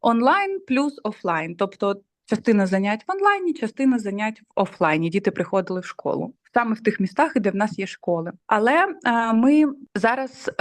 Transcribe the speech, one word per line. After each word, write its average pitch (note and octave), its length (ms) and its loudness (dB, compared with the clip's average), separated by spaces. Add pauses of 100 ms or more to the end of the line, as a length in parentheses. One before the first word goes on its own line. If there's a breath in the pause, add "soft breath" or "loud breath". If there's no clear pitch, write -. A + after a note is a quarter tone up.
онлайн F4 640 2
плюс C#4+ 360 0
офлайн. E3+ 520 -4
Тобто G3 400 -2 (360)
частина G#3+ 360 2
занять G3 400 0
в F4+ 40 -4
онлайні, G4 420 0
частина B3 460 0
занять G#3 420 -4
в - 40 -20 (100)
офлайні. E3 540 0
Діти G3 220 0
приходили F#3 480 -4
в F3+ 60 -12
школу. - 480 -6 (200)
Саме A#3 200 0
в A3 60 -6
тих - 200 0
містах, C4+ 400 0
де G3 120 0
в F#3+ 40 -8
нас G#3 240 -2
є F#3+ 80 -8
школи. E3+ 440 -4 (160)
Але, B3+ 400 4 (180)
е, A#3 280 0
ми C#4+ 320 6 (300)
зараз, B3 640 -4